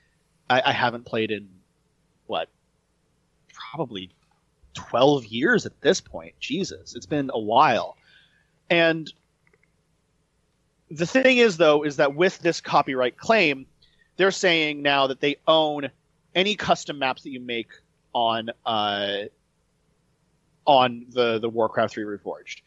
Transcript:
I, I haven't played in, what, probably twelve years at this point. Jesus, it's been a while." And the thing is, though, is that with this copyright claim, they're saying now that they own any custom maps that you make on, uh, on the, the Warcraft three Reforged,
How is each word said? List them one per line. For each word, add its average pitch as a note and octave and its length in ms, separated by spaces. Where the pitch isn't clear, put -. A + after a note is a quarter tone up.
I, B2+ 160
I C#3 80
haven't A#2+ 320
played A2 260
in, G2+ 160
what, E2+ 240
probably A2+ 380
twelve C3+ 520
years C#3 400
at - 140
this F#3 220
point. E2 400
Jesus, D3+ 520
it's A#2+ 120
been C#3+ 280
a A#2+ 60
while." A2 560
And E3 420
the E3+ 160
thing C4 320
is, A3 200
though, D3+ 260
is D3 140
that C#3+ 180
with F3+ 240
this E3 220
copyright C3+ 560
claim, D#3 480
they're F#3 160
saying D#3 500
now C#3 260
that C3 120
they C#3+ 180
own D3+ 420
any G3 220
custom D#3+ 440
maps C3 240
that D3+ 60
you C3 100
make A#2+ 300
on, A2+ 360
uh, G2+ 580
on B2+ 440
the, A#2+ 300
the A2+ 100
Warcraft A2+ 440
three A2 100
Reforged, G2+ 640